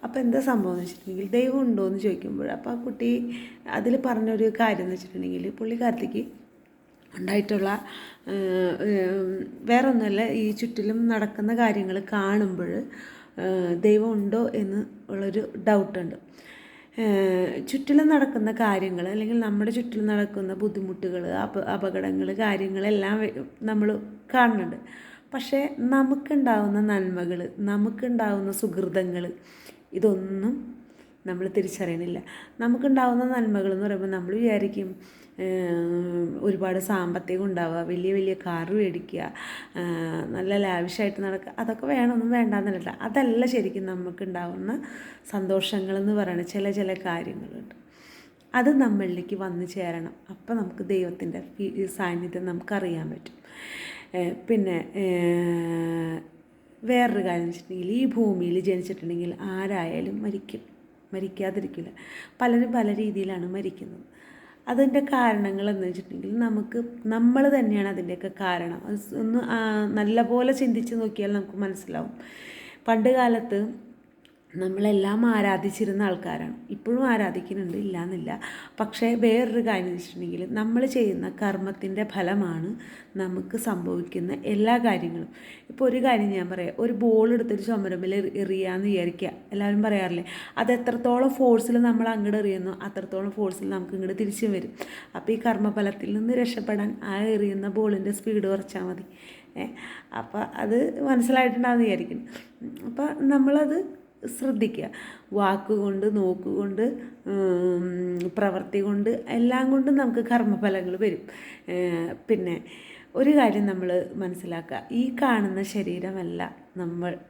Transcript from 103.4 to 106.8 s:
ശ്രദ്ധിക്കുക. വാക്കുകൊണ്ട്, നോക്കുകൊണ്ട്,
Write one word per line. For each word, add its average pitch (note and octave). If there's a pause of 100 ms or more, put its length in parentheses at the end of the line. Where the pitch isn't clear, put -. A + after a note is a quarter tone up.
ശ്രദ്ധിക്കുക. G#3+ (520)
വാക്കുകൊണ്ട്, G3+ (140)
നോക്കുകൊണ്ട്, G3 (500)